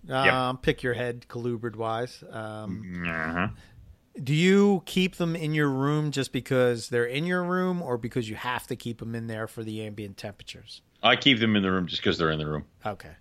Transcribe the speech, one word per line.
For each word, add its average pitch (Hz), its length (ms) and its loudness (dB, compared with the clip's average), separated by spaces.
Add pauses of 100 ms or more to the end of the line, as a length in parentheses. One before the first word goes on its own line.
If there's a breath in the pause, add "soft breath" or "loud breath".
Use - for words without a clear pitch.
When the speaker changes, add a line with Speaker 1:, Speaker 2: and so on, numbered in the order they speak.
Speaker 1:
Yeah. 131 420 4
Speaker 2:
Um, 127 80 -2
pick - 260 0
your 123 100 0
head, 120 340 -6
colubrid 117 480 -4
wise. 113 540 -4
Um, 107 560 -8 (200)
Speaker 1:
Uh-huh. 82 440 -2 (720 soft breath)
Speaker 2:
do 139 120 -2
you 190 520 6
keep 185 320 0
them 165 180 0
in 156 180 -2
your 151 160 4
room 147 420 2
just 135 200 -2
because 123 580 2
they're 120 160 2
in 139 200 -2
your 180 180 0
room, 180 380 0
or 123 160 -2
because 113 320 -4
you 107 60 -6
have 120 320 -6
to 123 80 -4
keep 117 240 -8
them 113 160 -8
in 117 120 -6
there 110 200 -6
for 113 160 -10
the 110 200 -6
ambient 104 340 -10
temperatures? - 640 -14 (220)
Speaker 1:
I 120 120 8
keep 127 240 4
them 110 160 4
in 98 80 6
the 95 80 4
room 92 160 2
just - 160 -6
'cause 85 140 2
they're 80 140 4
in 78 80 0
the 76 80 -4
room. 76 180 -4 (200)
Speaker 2:
Okay. 95 360 -8